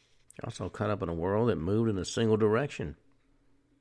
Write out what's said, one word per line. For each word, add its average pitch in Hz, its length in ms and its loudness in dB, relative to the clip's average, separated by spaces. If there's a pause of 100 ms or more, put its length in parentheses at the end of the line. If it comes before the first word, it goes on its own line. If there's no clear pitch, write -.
(360)
they're - 120 -10
also 92 220 -8
caught 104 200 -4
up 101 120 -2
in 85 80 -4
a 85 40 -2
world 101 360 2
that 87 60 0
moved 104 340 2
in 98 80 0
a 82 60 -2
single 110 340 2
direction 110 580 0 (840)